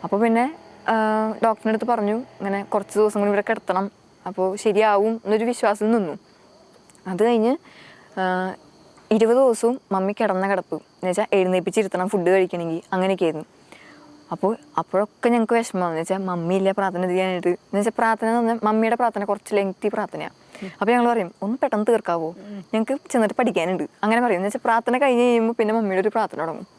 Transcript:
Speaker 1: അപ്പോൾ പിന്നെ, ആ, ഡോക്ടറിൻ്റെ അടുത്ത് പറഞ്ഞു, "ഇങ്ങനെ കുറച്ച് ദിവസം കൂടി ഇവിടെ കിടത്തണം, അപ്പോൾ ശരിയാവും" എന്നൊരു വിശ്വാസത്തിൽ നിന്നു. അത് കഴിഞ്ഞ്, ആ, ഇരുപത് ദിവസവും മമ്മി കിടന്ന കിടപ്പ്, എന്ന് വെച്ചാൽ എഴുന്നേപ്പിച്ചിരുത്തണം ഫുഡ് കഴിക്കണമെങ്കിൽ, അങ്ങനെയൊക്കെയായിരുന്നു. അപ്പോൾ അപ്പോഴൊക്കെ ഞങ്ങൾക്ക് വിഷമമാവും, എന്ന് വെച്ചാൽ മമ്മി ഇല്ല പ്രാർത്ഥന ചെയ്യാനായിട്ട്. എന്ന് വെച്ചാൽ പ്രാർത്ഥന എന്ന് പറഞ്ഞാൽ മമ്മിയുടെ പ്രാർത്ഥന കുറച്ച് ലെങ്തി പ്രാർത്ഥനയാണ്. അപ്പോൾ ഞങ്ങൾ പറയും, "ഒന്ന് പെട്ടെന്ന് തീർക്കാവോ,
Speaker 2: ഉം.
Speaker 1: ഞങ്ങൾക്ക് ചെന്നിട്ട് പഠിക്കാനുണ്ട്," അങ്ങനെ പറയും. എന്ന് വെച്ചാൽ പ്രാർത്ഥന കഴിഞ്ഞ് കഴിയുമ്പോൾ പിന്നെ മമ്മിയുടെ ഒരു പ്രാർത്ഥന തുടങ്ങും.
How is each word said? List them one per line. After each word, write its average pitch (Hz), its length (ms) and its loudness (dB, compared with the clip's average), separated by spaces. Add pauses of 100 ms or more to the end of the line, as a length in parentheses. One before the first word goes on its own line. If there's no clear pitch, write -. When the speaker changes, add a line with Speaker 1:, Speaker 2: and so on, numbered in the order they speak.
Speaker 1:
അപ്പോൾ 202 180 -2
പിന്നെ, 233 340 2 (320)
ആ, 226 60 0 (360)
ഡോക്ടറിൻ്റെ 220 400 -2
അടുത്ത് 220 160 -2
പറഞ്ഞു, 214 300 0
"ഇങ്ങനെ 202 480 -6
കുറച്ച് 202 360 -2
ദിവസം 214 200 2
കൂടി 208 120 2
ഇവിടെ 202 180 0
കിടത്തണം, 196 420 -2 (360)
അപ്പോൾ 185 280 -2
ശരിയാവും" 214 720 2
എന്നൊരു 208 200 0
വിശ്വാസത്തിൽ 220 460 0
നിന്നു. 196 220 0 (960)
അത് 185 160 0
കഴിഞ്ഞ്, 233 340 2 (600)
ആ, 185 360 -2 (560)
ഇരുപത് 220 260 4
ദിവസവും 247 440 2 (100)
മമ്മി 196 220 -2
കിടന്ന 196 340 -2
കിടപ്പ്, 185 280 -2
എന്ന് - 340 -8
വെച്ചാൽ 196 240 0
എഴുന്നേപ്പിച്ചിരുത്തണം 185 760 0
ഫുഡ് 180 200 2
കഴിക്കണമെങ്കിൽ, 175 520 0 (120)
അങ്ങനെയൊക്കെയായിരുന്നു. 185 520 0 (880)
അപ്പോൾ 196 260 -2 (220)
അപ്പോഴൊക്കെ 202 500 -2
ഞങ്ങൾക്ക് 233 240 2
വിഷമമാവും, 196 380 -2
എന്ന് 160 100 -4
വെച്ചാൽ 185 160 -4
മമ്മി 180 380 -2
ഇല്ല 190 160 2
പ്രാർത്ഥന 185 360 -2
ചെയ്യാനായിട്ട്. 185 400 0
എന്ന് 175 300 -2
വെച്ചാൽ 208 200 0
പ്രാർത്ഥന 226 300 0
എന്ന് 233 120 0
പറഞ്ഞാൽ 233 240 0
മമ്മിയുടെ 220 320 2
പ്രാർത്ഥന 233 280 -2
കുറച്ച് 202 320 -4
ലെങ്തി 196 320 -2
പ്രാർത്ഥനയാണ്. 196 460 -6 (480)
അപ്പോൾ 214 100 2
ഞങ്ങൾ 240 220 4
പറയും, 196 180 -2 (100)
"ഒന്ന് 214 160 -4
പെട്ടെന്ന് 214 320 -2
തീർക്കാവോ, 170 400 0
Speaker 2:
ഉം. 196 440 -16
Speaker 1:
ഞങ്ങൾക്ക് 220 360 -2
ചെന്നിട്ട് 220 300 2
പഠിക്കാനുണ്ട്," 180 440 0 (200)
അങ്ങനെ 220 180 2
പറയും. 240 140 2
എന്ന് 185 120 -2
വെച്ചാൽ 226 160 -4
പ്രാർത്ഥന 240 340 0
കഴിഞ്ഞ് 247 260 2
കഴിയുമ്പോൾ 233 300 2
പിന്നെ 214 200 0
മമ്മിയുടെ 202 280 0
ഒരു 214 80 2
പ്രാർത്ഥന 208 300 -2
തുടങ്ങും. 196 280 -6 (120)